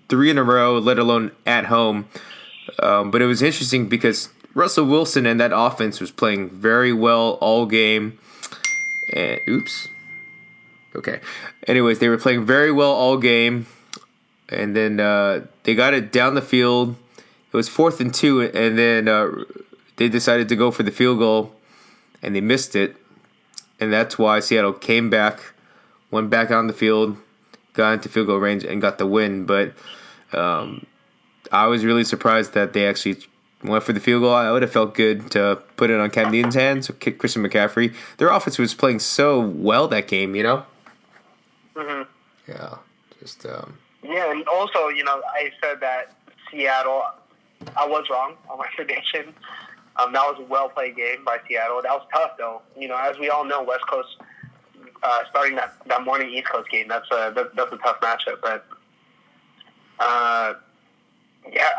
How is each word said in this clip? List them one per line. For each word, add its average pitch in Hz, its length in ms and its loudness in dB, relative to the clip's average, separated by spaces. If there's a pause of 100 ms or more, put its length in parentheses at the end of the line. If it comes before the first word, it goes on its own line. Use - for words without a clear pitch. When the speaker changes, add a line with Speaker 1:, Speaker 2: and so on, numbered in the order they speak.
Speaker 1:
three 135 220 4
in 151 80 4
a 135 60 2
row, 123 340 4
let 117 220 2
alone 117 320 2 (160)
at 117 180 2
home." 110 420 0 (720)
Um, 101 320 2
but 117 140 2
it - 20 4
was 123 160 2
interesting 131 480 0
because 120 400 0 (240)
Russell 160 320 2
Wilson 147 400 2
and 117 140 2
that 117 120 4
offense 113 480 0
was 92 120 -10
playing 98 400 -2
very 113 420 2
well 117 480 2
all 113 240 2
game. 110 540 0 (920)
And, - 380 -4
oops. - 380 -4 (1080)
Okay. - 260 -8 (440)
Anyways, 120 320 2
they 120 100 2
were 117 120 2
playing 120 260 2
very 143 260 4
well 143 200 4
all 131 260 2
game, 120 480 2 (840)
and 101 280 -4
then, 107 240 0
uh, 101 480 2 (160)
they 117 100 2
got 131 220 4
it 107 160 -2
down 127 240 2
the 139 80 0
field. 123 540 2 (540)
It 117 60 0
was 117 100 0
fourth 165 320 2
and 127 140 -2
two, 135 280 4
and 113 360 0
then, 117 300 4
uh, 107 240 2 (680)
they 120 120 4
decided 120 400 2
to 117 80 2
go 120 140 4
for 113 120 -2
the 104 80 0
field 123 280 2
goal, 110 360 2 (640)
and 101 140 -4
they 98 60 0
missed 123 340 0
it. 98 220 0 (800)
And 110 140 -2
that's 113 260 -2
why 107 220 4
Seattle 104 320 2
came 117 360 0
back, 107 440 0 (580)
went 110 180 -2
back 113 220 2
on 113 160 2
the 110 60 -4
field, 110 420 2 (600)
got 110 180 2
into 107 160 -6
field 110 180 0
goal 101 100 2
range 101 260 0
and 101 180 -6
got 98 160 0
the 95 100 -2
win. 98 380 0
But, 98 280 0 (600)
um, 87 520 -4 (680)
I 107 160 4
was 117 180 2
really 117 180 4
surprised 110 500 0
that 101 200 0
they 101 140 2
actually 98 300 -2 (460)
went 104 200 0
for 120 100 -2
the 104 60 0
field 120 240 2
goal. 123 100 4
I 117 180 2
would 123 100 2
have 120 100 -2
felt 110 240 0
good 110 360 0
to 101 300 2 (160)
put 117 120 2
it 113 100 2
on 104 100 0
Cam 110 220 0
Newton's 120 240 2
hands, 135 340 0
or - 40 -8
kick - 260 -6
Christian 113 280 -2
McCaffrey. 110 460 0 (240)
Their 160 120 4
offense 190 280 0
was 120 160 0
playing 123 260 0
so 143 400 2
well 107 500 0
that 107 180 -2
game, 98 280 -2
you 104 80 -2
know? 131 220 0 (1080)
Speaker 2:
Mm-hmm. 147 280 -8 (480)
Speaker 1:
Yeah, - 240 -14 (440)
just, - 260 -20
um, - 320 -14 (260)
Speaker 2:
Yeah, 165 280 -4
and 151 160 -6
also, 175 420 0
you 143 140 -6
know, 139 180 -2 (120)
I 151 180 -6 (100)
said 143 200 -6
that 127 320 -6 (380)
Seattle, 131 520 -2 (720)
I 147 100 0
was 147 220 -4
wrong 135 260 -4 (140)
on 131 80 -14
my 135 140 -8
<laughs> - 40 -14
prediction. 151 580 -8 (640)
Um, 123 160 0
that 135 100 2
was 143 160 -2
a 135 40 -14
well-played 127 520 -4
game 120 280 -6
by 117 140 -2 (100)
Seattle. 117 340 -4
That 123 100 -4
was 139 220 -4
tough, 160 240 0
though. 113 240 -10 (160)
You 135 100 -12
know, 127 100 -6
as 139 200 -4
we 147 120 -6
all 147 160 -2
know, 139 180 -6
West 127 240 -6
Coast, 131 300 -6 (840)
uh, 120 160 0 (100)
starting 139 260 0
that, 123 180 -6 (140)
that 127 160 -2
morning 131 280 -4
East 127 180 -8
Coast 113 200 -6
game, 110 180 -4
that's 113 240 -6
a, 113 240 -2
that, 123 200 -6
that's 110 180 -4
a 113 40 -14
tough 123 240 -2
matchup. 117 400 -4
But, 110 240 -6 (1300)
uh, 117 540 0 (1000)
yeah, 143 280 0